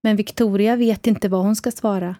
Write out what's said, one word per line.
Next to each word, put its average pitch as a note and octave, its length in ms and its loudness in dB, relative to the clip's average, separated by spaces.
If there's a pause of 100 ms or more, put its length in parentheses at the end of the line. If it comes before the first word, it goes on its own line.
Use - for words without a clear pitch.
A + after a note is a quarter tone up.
Men A3 120 2
Victoria G#3 600 0
vet A3+ 320 0
inte G#3 220 0
vad F#3 140 0
hon G#3 120 2
ska A#3+ 160 -4
svara. F#3 480 -4